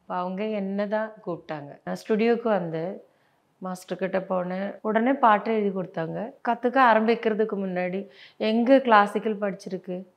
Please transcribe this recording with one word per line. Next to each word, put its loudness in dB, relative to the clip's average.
அப்ப -12
அவங்க -4
என்ன -4
தான் -4
கூப்பிட்டாங்க. -10
நான் -6
ஸ்டுடியோக்கு 2
வந்து -2
மாஸ்டர் -10
கிட்ட -2
போனேன். -4
உடனே 0
பாட்டு 2
எழுதி 0
கொடுத்தாங்க. -6
கத்துக்க -2
ஆரம்பிக்கிறதுக்கு 2
முன்னாடி, -4
"எங்க 4
கிளாசிக்கல் 4
படிச்சிருக்கு?" -8